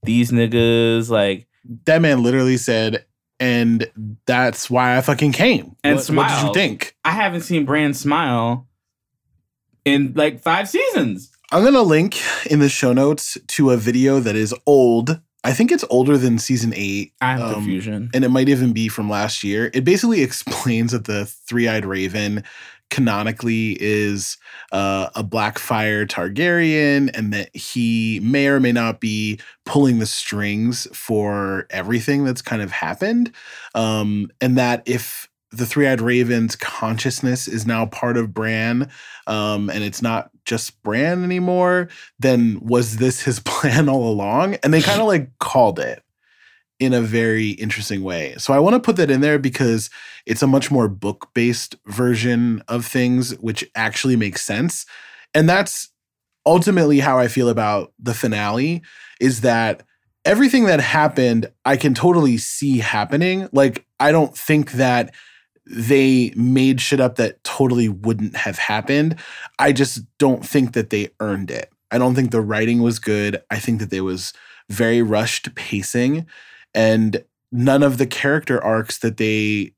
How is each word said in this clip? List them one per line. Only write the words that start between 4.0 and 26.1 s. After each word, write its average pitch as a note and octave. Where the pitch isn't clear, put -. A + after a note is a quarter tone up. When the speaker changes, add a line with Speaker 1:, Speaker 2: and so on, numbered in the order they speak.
Speaker 2:
that's B2
why B2
I C3
fucking C#3+
came." G#3+
Speaker 1:
And C#3+
Speaker 2:
What, C3+
what C#3
did -
you -
Speaker 1:
smiled. C#3+
Speaker 2:
think? E3+
Speaker 1:
I D#3+
haven't F#3+
seen E3
Bran D3
smile B2+
in, C#3
like, D3+
five F#3+
seasons. A3
Speaker 2:
I'm F3+
gonna C4
link E3+
in D3
the C#3+
show B2+
notes C#3+
to C#3
a B2
video B2+
that A2+
is G#2+
old. C3
I C3
think A#3+
it's F4
older C3
than B2
season A#2
eight. G2
Speaker 1:
I B2+
have B2+
Speaker 2:
Um, A2+
Speaker 1:
confusion. G#2
Speaker 2:
and C3
it B2
might C3
even B2+
be A2+
from G#2+
last G#2
year. G#2
It C3
basically G3
<laughs> -
explains A#2
that A2+
the G#2
Three-Eyed A2+
Raven G#2
canonically A2
is, G#2
uh, G2
a A2
Blackfyre G#2+
Targaryen C#3+